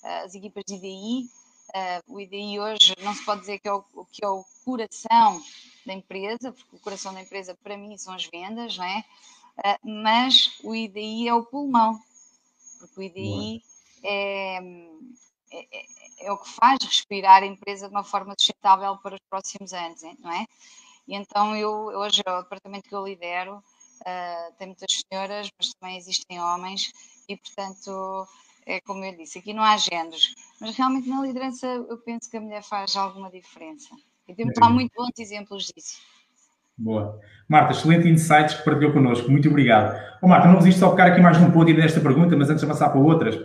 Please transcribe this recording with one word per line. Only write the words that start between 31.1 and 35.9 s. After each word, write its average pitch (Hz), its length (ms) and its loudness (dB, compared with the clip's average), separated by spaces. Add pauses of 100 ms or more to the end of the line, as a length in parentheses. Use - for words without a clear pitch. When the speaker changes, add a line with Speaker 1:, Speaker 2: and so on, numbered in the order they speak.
Speaker 1:
liderança 262 460 -8
eu 240 320 -10
penso 233 300 -14
que 233 80 -14
a 214 40 -10
mulher 214 200 -14
faz 196 340 -8
alguma 196 340 -8
diferença. 160 640 -20 (320)
E 180 60 -20
temos 226 220 -6
Speaker 2:
Maravilha. 233 40 -2
Speaker 1:
lá 233 100 8
muito 247 260 2
bons 247 220 -6
exemplos 202 580 -12
disso. - 220 -18 (800)